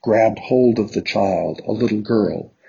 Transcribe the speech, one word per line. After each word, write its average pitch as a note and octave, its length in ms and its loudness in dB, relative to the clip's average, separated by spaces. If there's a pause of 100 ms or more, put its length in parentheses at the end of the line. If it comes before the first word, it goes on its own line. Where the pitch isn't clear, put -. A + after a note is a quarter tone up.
grabbed A2 380 2
hold B2 400 2
of G#2 140 -4
the G2 80 -2
child, F2+ 640 -2
a G#2+ 60 -4
little A2 280 -2
girl, F#2+ 500 -2 (180)